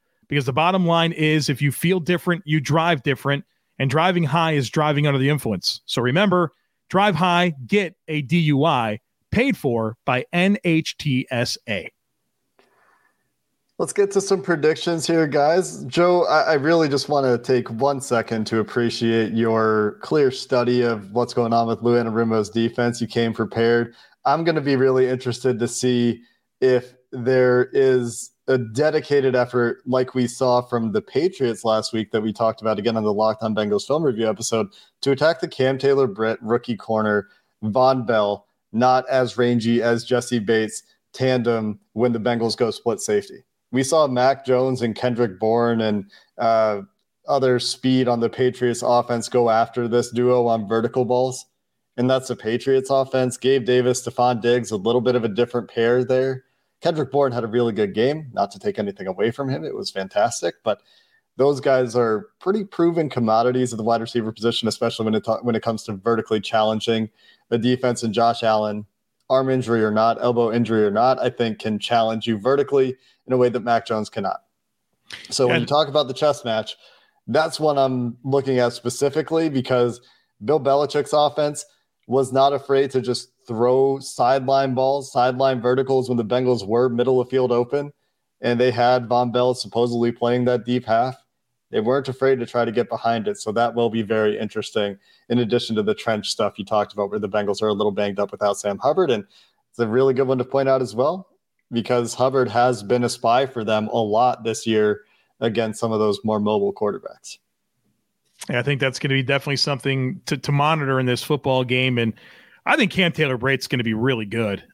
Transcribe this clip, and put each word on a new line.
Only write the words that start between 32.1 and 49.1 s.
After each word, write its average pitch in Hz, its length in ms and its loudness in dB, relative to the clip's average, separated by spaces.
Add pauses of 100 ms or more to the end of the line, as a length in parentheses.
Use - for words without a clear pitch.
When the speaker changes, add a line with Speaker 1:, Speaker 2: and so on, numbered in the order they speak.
Speaker 2:
that 110 100 0
we 107 120 -2
talked 113 280 -2
about 107 200 -2
again 113 160 -2
on 107 80 -2
the 104 100 0
Locked 110 300 0
On 107 100 -2
Bengals 104 320 -2
film 156 160 0
review 113 260 0
episode 110 380 -2 (360)
to 208 100 2
attack 165 260 2
the - 80 -4
Cam 131 320 0
Taylor-Britt 117 640 0
rookie 113 340 -2
corner, 107 520 -2 (340)
Vonn 127 420 2
Bell, 104 440 0 (240)
not 127 360 2
as 127 300 0
rangy 120 440 2
as 117 220 0
Jessie 120 360 -2
Bates 110 420 -2 (300)
tandem 117 640 0 (140)
when 120 200 0
the 117 60 -2
Bengals 113 380 -2
go 110 160 0
split 110 280 -4
safety. - 440 -4 (260)
We 131 140 0
saw 151 240 4
Mac 127 360 2
Jones 127 380 2
and 110 140 -2
Kendrick 117 420 -2
Bourne 117 440 2
and, 104 280 -2 (260)
uh, 110 440 2 (480)
other 131 320 2
speed 131 480 0
on 117 100 0
the 113 100 0
Patriots 123 560 -2
offense 120 440 0